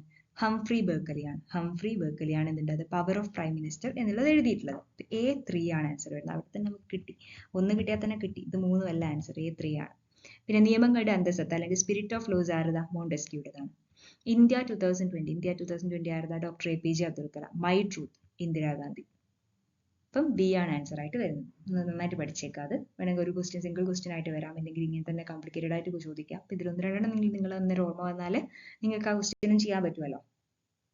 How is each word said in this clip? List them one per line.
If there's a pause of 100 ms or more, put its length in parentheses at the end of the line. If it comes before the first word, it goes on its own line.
(380)
ഹംഫ്രി
ബേക്കലിയാണ്. (100)
ഹംഫ്രി
ബേക്കലിയാണ്
എന്തുണ്ട്?
The
Power
of
Prime
Minister (100)
എന്നുള്ളത്
എഴുതിയിട്ടുള്ളത്. (100)
ഇപ്പൊ (120)
എ
ത്രീ
ആണ്
ആൻസർ
വരുന്നത്.
അവിടെ
തന്നെ
നമുക്ക്
കിട്ടി, (380)
ഒന്ന്
കിട്ടിയാൽ
തന്നെ
കിട്ടി.
ഇത്
മൂന്നും
അല്ല
ആൻസർ,
എ (120)
ത്രീ
ആണ്. (500)
പിന്നെ
നിയമങ്ങളുടെ
അന്തസത്ത
അല്ലെങ്കിൽ
spirit
of
laws
ആരതാ?
മോണ്ടസ്ക്യൂയുടേതാണ്. (540)
ഇന്ത്യ
ടു
തൗസൻഡ്
ട്വന്റി,
ഇന്ത്യ
ടു
തൗസൻഡ്
ട്വന്റി
ആരതാ?
ഡോക്ടർ
എ
പി
ജെ
അബ്ദുൽ
കലാം.
മൈ
ട്രൂത്ത്, (220)
ഇന്ദിരാഗാന്ധി. (1000)
അപ്പം
ബി
ആണ്
ആൻസർ
ആയിട്ട്
വരുന്നത്. (200)
ഒന്ന്
നന്നായിട്ട്
പഠിച്ചേക്കാം.
അത് (220)
വേണമെങ്കിൽ
ഒരു
ക്വസ്റ്റ്യൻ,
സിംഗിൾ
ക്വസ്റ്റ്യൻ
ആയിട്ട്
വരാം,
അല്ലെങ്കിൽ
ഇങ്ങനെ
തന്നെ
കോംപ്ലിക്കേറ്റഡ്
ആയിട്ട്
ചോദിക്കാം.
അപ്പൊ
ഇതിൽ
ഒന്ന്
രണ്ടെണ്ണം
നിങ്ങൾ,
നിങ്ങൾ
അന്നേരം
ഓർമ്മ
വന്നാല് (420)
നിങ്ങൾക്ക്
ആ
ക്വസ്റ്റ്യനും
ചെയ്യാൻ
പറ്റുമല്ലോ. (760)